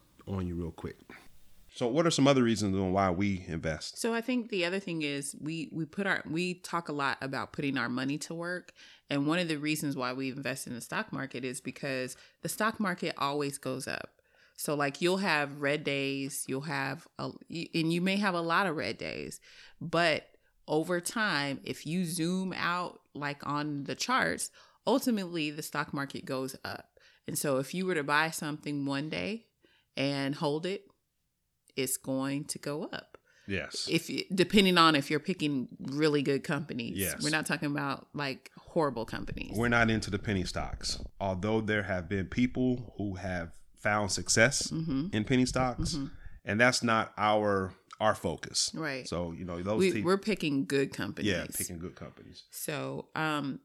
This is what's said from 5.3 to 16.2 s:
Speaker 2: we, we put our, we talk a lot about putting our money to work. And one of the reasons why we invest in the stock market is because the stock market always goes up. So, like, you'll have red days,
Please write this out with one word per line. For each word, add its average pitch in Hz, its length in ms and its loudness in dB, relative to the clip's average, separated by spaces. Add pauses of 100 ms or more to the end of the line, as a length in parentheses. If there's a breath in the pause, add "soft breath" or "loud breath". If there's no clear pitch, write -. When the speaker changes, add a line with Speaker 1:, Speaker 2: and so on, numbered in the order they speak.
Speaker 2:
we, 160 320 -6
we 160 140 -4
put 196 220 -4
our, 185 200 0
we 175 280 0
talk 170 340 -4
a 156 40 -6
lot 139 280 0
about 135 320 -4
putting 139 240 -2
our 120 140 0
money 131 280 -2
to - 160 -8
work. 170 380 -8 (380 loud breath)
And 143 160 0
one 160 120 4
of 175 100 2
the 156 100 0
reasons 147 380 0
why 127 180 -2
we 135 160 -2
invest 131 360 -6
in 127 80 -8
the 117 60 -8
stock 180 320 -6
market 135 320 -6
is - 160 -6
because 131 560 -6 (240 soft breath)
the - 80 -6
stock 220 320 -2
market 175 380 -2
always 143 400 0
goes 131 280 -6
up. - 220 -6 (500 soft breath)
So, - 160 -2
like, 143 280 0
you'll 180 160 4
have 147 420 0
red 147 240 2
days, 139 640 -2